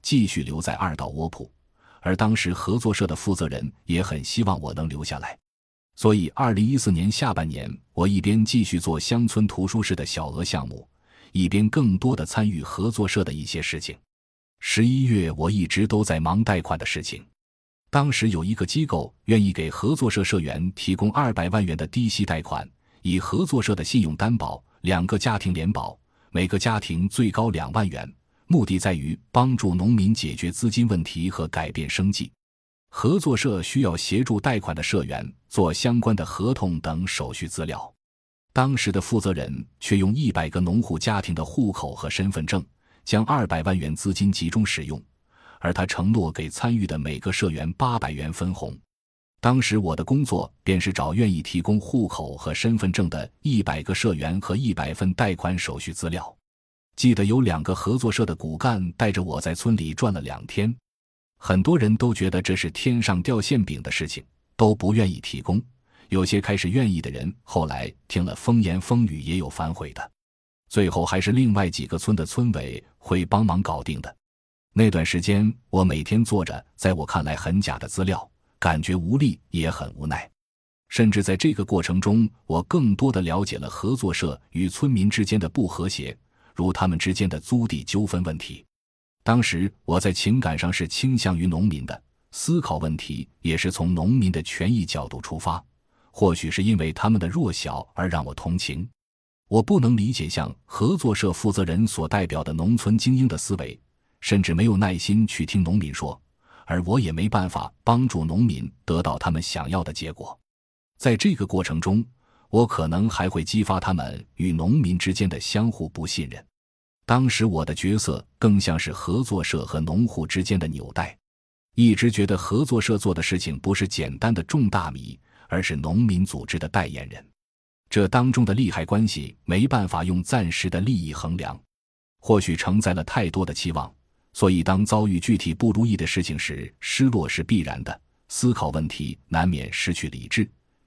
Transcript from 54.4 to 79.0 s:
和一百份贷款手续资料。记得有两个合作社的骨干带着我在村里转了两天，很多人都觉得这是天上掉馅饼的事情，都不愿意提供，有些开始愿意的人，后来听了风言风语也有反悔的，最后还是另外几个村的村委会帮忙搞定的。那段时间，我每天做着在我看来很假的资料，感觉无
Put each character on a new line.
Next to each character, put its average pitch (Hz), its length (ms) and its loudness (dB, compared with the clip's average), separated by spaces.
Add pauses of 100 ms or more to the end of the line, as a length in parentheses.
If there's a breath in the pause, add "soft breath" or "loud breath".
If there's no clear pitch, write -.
和 92 160 -2
一 117 180 0
百 76 180 -4
份 92 220 0
贷 104 180 0
款 90 240 -2
手 - 220 -6
续 82 140 -10
资 82 180 -6
料。 82 260 -8 (600)
记 123 180 6
得 101 100 2
有 110 160 4
两 85 220 2
个 90 100 -2
合 98 240 0
作 127 140 2
社 - 160 2
的 87 80 -4
骨 80 240 -8
干 95 360 0
带 107 180 0
着 95 100 0
我 - 180 -4
在 85 140 -4
村 113 220 2
里 78 180 -4
转 110 180 0
了 82 80 -4
两 65 260 -10
天， 110 280 0 (640)
很 92 240 2
多 165 160 6
人 110 180 4
都 120 160 2
觉 95 180 0
得 92 120 0
这 92 120 0
是 90 160 -2
天 120 320 0
上 92 200 0
掉 113 180 0
馅 110 240 2
饼 73 180 -8
的 - 80 -8
事 - 160 -4
情， - 160 -10 (340)
都 107 180 6
不 104 180 0
愿 107 180 4
意 82 100 -6
提 - 200 -8
供， 101 220 0 (480 soft breath)
有 92 120 2
些 101 160 2
开 101 160 0
始 95 140 -2
愿 110 240 2
意 82 80 0
的 69 100 -8
人， 67 320 -6
后 - 220 0
来 76 260 -8 (180)
听 - 180 0
了 82 100 -6
风 117 260 4
言 90 160 0
风 120 280 2
语 78 160 -4
也 80 160 -2
有 78 100 -4
反 80 240 -6
悔 78 220 -10
的， - 160 -12 (580)
最 98 220 2
后 87 120 0
还 92 160 0
是 101 140 0
另 120 220 4
外 98 160 2
几 65 160 -8
个 - 100 -6
村 107 180 0
的 80 120 -2
村 120 260 0
委 69 300 -6 (160 soft breath)
会 92 260 0
帮 104 220 2
忙 92 160 0
搞 71 200 -4
定 69 200 -6
的。 - 120 -14 (600)
那 110 160 6
段 82 140 2
时 87 140 -2
间， 101 320 2 (200)
我 92 120 4
每 78 220 2
天 110 180 4
做 101 220 2
着 - 180 -10 (140)
在 95 160 2
我 78 140 -2
看 80 180 -2
来 76 100 -2
很 85 240 0
假 98 200 -2
的 - 100 -10
资 95 160 -2
料， 92 260 -2 (280)
感 80 220 2
觉 90 140 -2
无 92 220 0